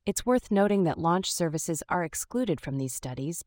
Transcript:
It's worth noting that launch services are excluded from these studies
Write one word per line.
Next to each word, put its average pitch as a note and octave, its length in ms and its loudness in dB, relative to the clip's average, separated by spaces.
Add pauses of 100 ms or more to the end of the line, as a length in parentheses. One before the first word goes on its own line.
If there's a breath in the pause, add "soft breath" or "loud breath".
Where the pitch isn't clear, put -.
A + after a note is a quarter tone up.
It's - 180 -2
worth B3 280 2
noting G3+ 320 4
that D#3 120 2
launch E3+ 360 0
services D#3+ 560 -2
are F3+ 160 0
excluded G3+ 560 -2
from C#3 180 -4
these C3+ 160 -2
studies C3+ 520 -6